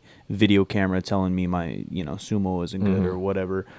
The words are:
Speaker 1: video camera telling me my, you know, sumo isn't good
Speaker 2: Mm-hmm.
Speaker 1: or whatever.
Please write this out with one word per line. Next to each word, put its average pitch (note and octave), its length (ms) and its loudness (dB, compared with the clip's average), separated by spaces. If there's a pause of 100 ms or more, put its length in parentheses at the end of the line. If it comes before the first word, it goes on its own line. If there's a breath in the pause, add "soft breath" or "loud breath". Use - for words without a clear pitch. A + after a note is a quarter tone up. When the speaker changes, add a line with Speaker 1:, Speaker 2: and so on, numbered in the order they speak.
(300 soft breath)
Speaker 1:
video G2+ 340 6
camera F#2+ 380 0
telling F#2+ 320 0
me F#2 140 0
my, E2+ 420 -4
you F2 140 -4
know, D2 100 -8
sumo F#2+ 500 -2
isn't F#2+ 200 -6
good G2+ 60 2 (100)
Speaker 2:
Mm-hmm. F#2 80 2
Speaker 1:
or F#2 100 -2
whatever. F#2+ 480 -2 (140 loud breath)